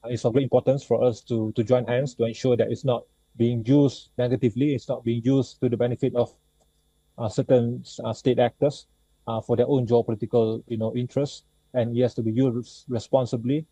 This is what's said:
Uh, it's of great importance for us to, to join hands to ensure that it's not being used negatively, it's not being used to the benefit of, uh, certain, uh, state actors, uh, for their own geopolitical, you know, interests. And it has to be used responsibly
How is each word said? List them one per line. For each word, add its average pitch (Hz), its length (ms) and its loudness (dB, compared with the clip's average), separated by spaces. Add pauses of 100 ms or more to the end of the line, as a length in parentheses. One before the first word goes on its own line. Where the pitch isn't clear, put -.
Uh, 117 60 -12
it's 123 160 -4
of 113 80 2
great 135 100 2
importance 131 400 2
for 113 200 2
us 120 180 0
to, 110 340 -4
to 117 80 0
join 123 220 2
hands 127 300 -2
to 117 100 0
ensure 120 320 0
that 110 140 0
it's 117 120 -8
not 123 200 0 (340)
being 117 280 0
used 139 520 2
negatively, 127 560 0
it's - 160 -6
not 120 140 -6
being 117 200 -2
used 135 380 0
to 127 80 0
the 117 80 -2
benefit 120 380 -2
of, 120 180 0 (840)
uh, 117 120 -4
certain, 123 540 0 (200)
uh, 113 80 -4
state 120 280 0
actors, 131 480 0 (400)
uh, 113 120 -4
for 120 160 -2
their 120 120 2
own 135 180 2
geopolitical, 113 840 0
you 117 100 -6
know, 110 180 -4
interests. 123 480 -4 (300)
And 117 220 -2
it 120 60 2
has 120 140 0
to 123 80 -4
be 110 80 -2
used 120 560 -2
responsibly 127 840 -2